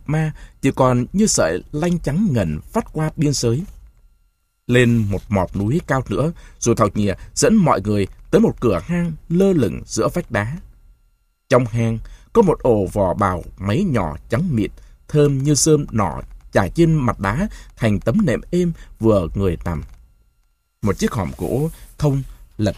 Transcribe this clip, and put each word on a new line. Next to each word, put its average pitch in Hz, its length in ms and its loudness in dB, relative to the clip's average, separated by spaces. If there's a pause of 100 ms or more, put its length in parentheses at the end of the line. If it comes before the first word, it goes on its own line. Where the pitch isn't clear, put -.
Ma 156 260 -2 (280)
chỉ 135 100 2
còn 127 420 2
như 208 140 2
sợi 87 360 0 (100)
lanh 170 260 0
trắng 180 320 0
ngần 87 300 0 (120)
vắt 226 200 -4
qua 156 240 -2
biên 143 160 2
giới. 127 300 0 (1040)
Lên 120 300 6
một 101 320 0
mọt 95 280 0
núi 113 300 0
cao 165 220 0
nữa, 147 240 -2 (280)
rồi 117 160 2
Thảo 107 180 2
Nhịa 101 200 0 (200)
dẫn 156 200 4
mọi 156 260 4
người 101 260 0 (240)
tới 190 100 6
một 196 200 2
cửa 98 240 2
hang 175 280 -2 (160)
lơ 190 240 4
lửng 101 340 0
giữa - 220 -4
vách 170 220 -6
đá. 113 260 -4 (920)
Trong 127 180 0
hang 113 320 -4 (340)
có 233 100 2
một 165 200 0
ổ 107 240 0
vỏ 92 280 -2
bào 90 300 -2 (120)
máy 110 280 -2
nhỏ 98 320 -4 (120)
trắng 151 220 -2
mịn, 113 200 -2 (380)
thơm 143 300 2
như 147 160 2
rơm 151 360 2
nỏ 82 320 -2 (300)
trải 98 180 2
trên 165 240 4
mặt 127 260 0
đá 123 280 -2 (280)
thành 107 240 0
tấm 123 260 0
nệm 113 140 0 (100)
êm 175 220 0 (260)
vừa 101 360 4
người 95 300 0
nằm. 85 180 -4 (1000)
Một 101 160 0
chiếc 220 140 0
hòm 90 240 -2
gỗ 131 340 -2 (280)
thông 139 240 0 (360)
lật 107 200 0